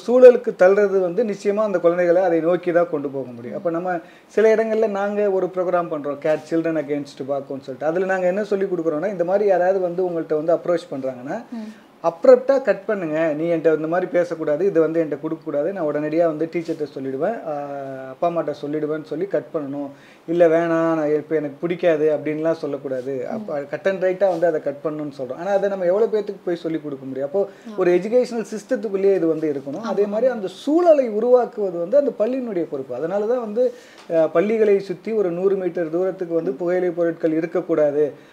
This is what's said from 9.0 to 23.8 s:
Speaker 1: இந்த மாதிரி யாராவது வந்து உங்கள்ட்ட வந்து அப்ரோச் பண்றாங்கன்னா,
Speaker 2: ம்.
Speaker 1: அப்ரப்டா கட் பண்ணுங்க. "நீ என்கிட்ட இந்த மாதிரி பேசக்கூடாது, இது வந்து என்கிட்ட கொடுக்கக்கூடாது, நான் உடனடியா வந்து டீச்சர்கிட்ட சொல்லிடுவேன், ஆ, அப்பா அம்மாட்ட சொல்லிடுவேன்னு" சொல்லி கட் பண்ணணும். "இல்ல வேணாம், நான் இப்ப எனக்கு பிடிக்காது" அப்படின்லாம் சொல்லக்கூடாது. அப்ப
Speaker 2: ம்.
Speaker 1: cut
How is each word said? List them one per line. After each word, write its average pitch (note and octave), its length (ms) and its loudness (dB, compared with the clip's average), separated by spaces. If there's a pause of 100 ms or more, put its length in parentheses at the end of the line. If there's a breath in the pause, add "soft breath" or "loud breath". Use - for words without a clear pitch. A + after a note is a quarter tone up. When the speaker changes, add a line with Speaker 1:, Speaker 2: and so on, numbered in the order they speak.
Speaker 1:
இந்த F3 120 -2
மாதிரி G3 220 2
யாராவது F#3 340 4
வந்து F3+ 300 0
உங்கள்ட்ட D#3 340 -2
வந்து E3+ 100 2
அப்ரோச் E3 380 0
பண்றாங்கன்னா, C3 600 -8
Speaker 2:
ம். A3 220 -12 (300 loud breath)
Speaker 1:
அப்ரப்டா B3+ 580 4
கட் - 240 -2
பண்ணுங்க. E3 480 0
"நீ D3+ 100 -4
என்கிட்ட E3 320 2
இந்த D#3 120 -2
மாதிரி F3+ 240 -2
பேசக்கூடாது, D#3+ 540 0
இது E3+ 140 2
வந்து D#3+ 240 2
என்கிட்ட D3 180 -4
கொடுக்கக்கூடாது, D#3+ 520 -4
நான் F3+ 120 -4
உடனடியா D3+ 400 0
வந்து D#3+ 280 -2
டீச்சர்கிட்ட D#3+ 340 -4 (100)
சொல்லிடுவேன், C#3 500 -4
ஆ, D3 160 -6 (440)
அப்பா C3 220 -2
அம்மாட்ட D#3 240 -2 (120)
சொல்லிடுவேன்னு" D3+ 380 -4
சொல்லி D3+ 220 -6
கட் E3+ 280 -2
பண்ணணும். C#3+ 360 -6 (380 loud breath)
"இல்ல E3+ 200 6
வேணாம், E3 200 2
நான் E3 460 0
இப்ப D3+ 220 0
எனக்கு D3 260 -4
பிடிக்காது" D#3+ 560 2
அப்படின்லாம் D#3 360 -2
சொல்லக்கூடாது. C3+ 760 -6
அப்ப E3+ 320 -6
Speaker 2:
ம். C#3+ 120 -6
Speaker 1:
cut D3+ 160 -4